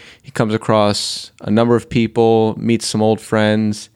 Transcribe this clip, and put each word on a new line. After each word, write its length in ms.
he 100
comes 220
across 800
a 100
number 240
of 140
people, 680
meets 280
some 160
old 180
friends. 760